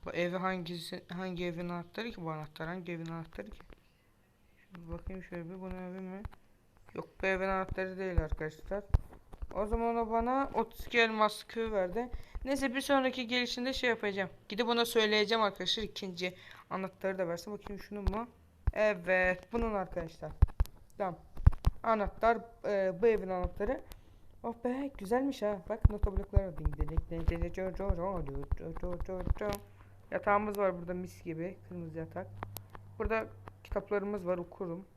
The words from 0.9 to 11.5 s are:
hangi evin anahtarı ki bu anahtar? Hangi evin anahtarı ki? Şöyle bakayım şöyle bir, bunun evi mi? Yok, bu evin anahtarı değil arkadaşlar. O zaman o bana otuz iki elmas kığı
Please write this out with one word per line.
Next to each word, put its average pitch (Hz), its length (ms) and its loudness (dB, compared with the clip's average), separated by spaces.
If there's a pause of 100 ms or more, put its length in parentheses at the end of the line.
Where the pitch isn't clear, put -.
hangi 180 360 -4
evin 175 240 -4
anahtarı 175 420 -6
ki 180 140 -10
bu 160 60 -2
anahtar? 156 360 -8
Hangi 180 240 -6
evin 165 140 -6
anahtarı 165 440 -8
ki? - 100 -14 (1000)
Şöyle 170 340 -14
bakayım 175 320 -8
şöyle 170 260 -8
bir, 185 120 -10
bunun 185 300 -8
evi 185 80 -8
mi? 190 240 -10 (680)
Yok, - 140 -8 (140)
bu - 40 0
evin 190 220 2
anahtarı 190 500 -2
değil 185 240 2
arkadaşlar. 160 600 -4 (720)
O 208 120 -2
zaman 233 300 0
o 226 160 -2
bana 254 420 0
otuz - 340 -4
iki 240 120 2
elmas 220 440 4
kığı 226 280 -4